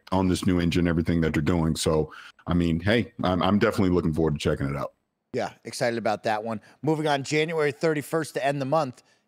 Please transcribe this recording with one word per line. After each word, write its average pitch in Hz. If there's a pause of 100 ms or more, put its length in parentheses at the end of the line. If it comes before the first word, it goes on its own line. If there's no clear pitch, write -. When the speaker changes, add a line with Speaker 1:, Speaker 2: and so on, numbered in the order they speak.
(120)
Speaker 1:
On 95
this 87
new 90
engine, 87
everything 85
that 78
they're 78
doing. 80
So, 78 (340)
I 87
mean, 85
hey, 104 (100)
I'm, 90
I'm 101
definitely 98
looking 82
forward 78
to 73
checking 73
it 69
out. 65 (400)
Speaker 2:
Yeah, 107 (140)
excited 117
about 107
that 107
one. 113 (180)
Moving 151
on, 139
January 151
thirty-first 156
to 131
end 143
the 135
month, 139 (260)